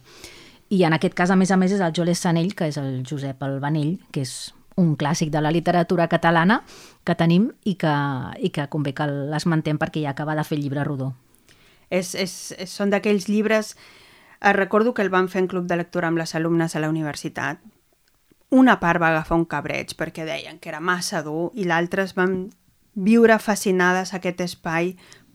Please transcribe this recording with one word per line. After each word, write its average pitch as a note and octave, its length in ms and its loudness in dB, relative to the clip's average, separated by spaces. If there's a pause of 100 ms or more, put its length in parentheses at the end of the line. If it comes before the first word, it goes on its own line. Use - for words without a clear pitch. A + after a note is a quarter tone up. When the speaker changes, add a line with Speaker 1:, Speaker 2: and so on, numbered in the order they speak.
(680)
Speaker 1:
I F#3 160 4
en D#3+ 80 4
aquest F3 240 0
cas, F3+ 160 2
a - 20 4
més F#3 140 4
a F#3+ 80 4
més, F#3+ 160 2
és G3+ 80 0
el D#3+ 160 0
Joel F3 160 2
Sanell, E3+ 400 0
que E3+ 160 -2
és D3 80 -6
el C3+ 220 -4 (100)
Josep C#3 320 -8
Albanell, C#3+ 540 -2 (180)
que D3 80 -4
és - 320 -10 (240)
un E3 180 4
clàssic D3+ 380 -2
de D3+ 80 0
la D3+ 80 2
literatura E3+ 580 2
catalana E3+ 520 4 (440)
que E3+ 140 0
tenim F3 320 4 (160)
i G3+ 160 0
que, D3+ 140 2 (420)
i - 160 -4
que C#3+ 160 -4
convé D3 240 -4
que D3+ 160 -4
l'esmentem D3+ 720 -2
perquè D#3 240 -4
ja C#3 80 -4
acaba D3+ 240 -4
de D3+ 80 -2
fer D3+ 140 -4
el C#3+ 80 -4
llibre C#3 180 -2
rodó. C3+ 240 -4 (800)
Speaker 2:
És, F3+ 240 -2
és, - 400 -8
és, F#3 160 -12
són G3+ 240 -2
d'aquells G3+ 400 0
llibres... G#3+ 400 0 (640)
Eh, G3+ 160 2
recordo G#3+ 400 2
que A#3 80 -2
el F#3+ 80 0
van F#3 180 2
fer F#3 140 -2
en F3+ 80 0
club F3+ 160 -4
de F3 160 0
lectura E3+ 320 -2
amb E3 80 0
les E3 160 -8
alumnes E3 400 0
a D#3 80 -2
la D#3 80 -2
universitat. D3 640 -6 (960)
Una B3+ 260 8
part E3+ 220 2
va E3 80 4
agafar E3 320 2
un E3 80 -2
cabreig C#3+ 480 -6
perquè D#3+ 320 -8
deien D3+ 320 -12
que E3+ 80 -14
era D3+ 100 -12
massa F3 460 -2
dur D#3 320 -4
i G3 80 -4
l'altra F3 400 0
es F3+ 80 -10
van F#3 380 -2 (480)
viure A3 400 6
fascinades F#3 760 0
a F#3+ 40 -8
aquest F3+ 240 -4
espai F3 540 -4 (400)